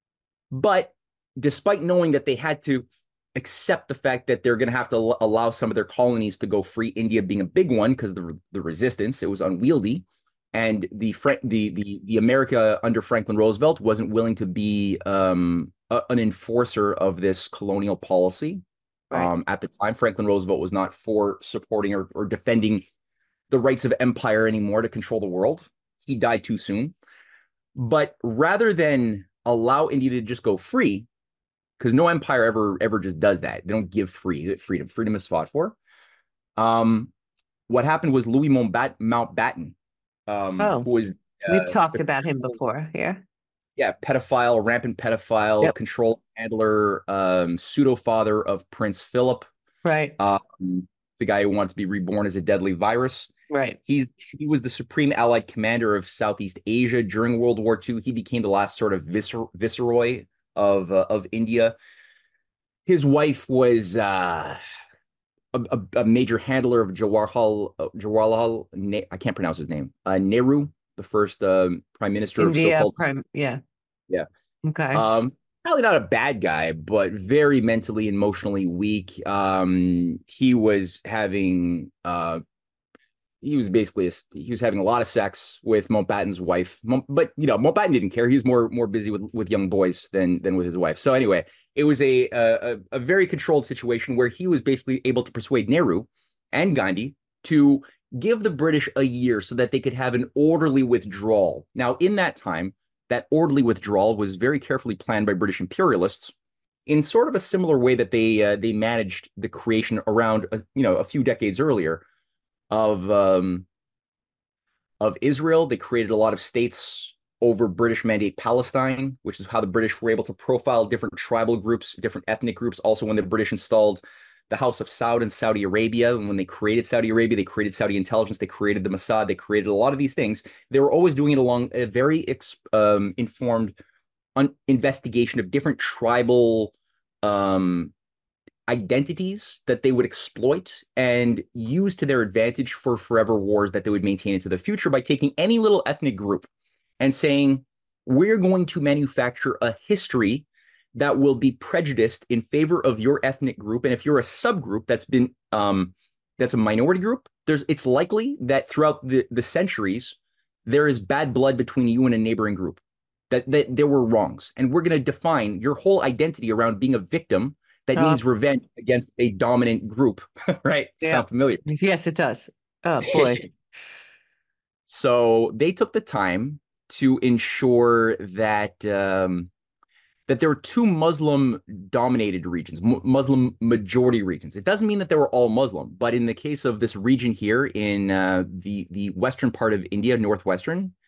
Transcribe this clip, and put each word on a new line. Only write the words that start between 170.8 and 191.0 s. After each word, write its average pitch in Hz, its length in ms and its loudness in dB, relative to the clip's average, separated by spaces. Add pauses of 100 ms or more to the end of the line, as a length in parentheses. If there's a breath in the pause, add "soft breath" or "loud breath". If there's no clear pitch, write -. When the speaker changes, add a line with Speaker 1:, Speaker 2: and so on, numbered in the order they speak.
Speaker 2:
Yeah. 160 120 0
Speaker 1:
Sound 123 160 0
familiar? 123 360 0
Speaker 2:
Yes, 165 420 0
it 160 100 -4
does. 135 340 -2 (340)
Oh, 160 240 0
Speaker 1:
<laughs> - 60 -4
Speaker 2:
boy. 123 360 2 (1300 loud breath)
Speaker 1:
So 117 720 2
they 147 180 0
took 202 200 -2
the 220 80 0
time 110 600 -4 (300)
to 131 280 2
ensure 120 1000 2
that, 104 640 -2
um, 95 640 0 (800)
that 131 120 0
there 160 80 4
were 147 60 2
two - 320 0
Muslim-dominated 123 1600 0
regions, 85 360 -6
Mu-, 110 200 2
Muslim 131 580 2
majority 117 640 2
regions. 82 340 -6
It 101 80 -10
doesn't 208 220 0
mean 208 120 0
that 180 100 -6
they 165 80 2
were 147 140 2
all 123 180 4
Muslim, 110 500 -2
but 120 160 0
in 120 120 0
the 117 80 -2
case 147 300 -6
of 117 160 -2
this 117 140 -2
region 117 380 2
here 110 340 0
in, 101 440 -2
uh, 95 380 2
the, 92 420 -8
the 101 200 -6
western 120 400 -2
part 113 220 0
of 98 180 -2
India, 113 260 0
northwestern, 110 760 -2 (140)